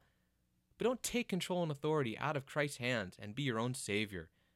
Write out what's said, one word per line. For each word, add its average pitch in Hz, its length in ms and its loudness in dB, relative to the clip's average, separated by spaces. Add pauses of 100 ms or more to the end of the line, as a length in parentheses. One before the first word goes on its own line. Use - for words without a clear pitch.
(760)
But 185 80 -2
don't 247 180 2
take - 240 0
control 180 360 0
and 156 80 0
authority 143 460 0
out 147 200 0
of 131 80 -4
Christ's 147 320 -2
hands 120 420 0
and 107 160 -10
be 143 80 -2
your 117 160 2
own 123 140 2
savior. 101 560 0 (260)